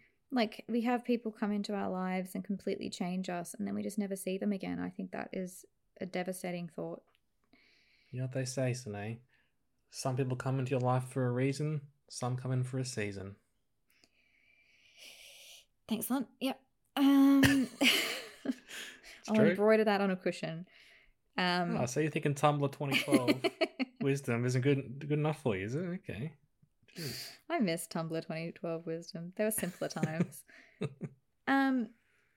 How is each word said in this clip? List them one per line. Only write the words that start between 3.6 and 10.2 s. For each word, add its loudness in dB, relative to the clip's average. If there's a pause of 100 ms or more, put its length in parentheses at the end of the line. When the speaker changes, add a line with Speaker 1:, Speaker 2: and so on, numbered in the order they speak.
Speaker 1:
then -4
we -4
just -4
never -2
see -4
them 0
again. -4
I -4
think -10
that -8
is -8 (360)
a -6
devastating -6
thought. -10 (1080)
Speaker 2:
You -8
know -4
what -8
they -2
say, -2
Sine? -8 (720)
Some -4
people -2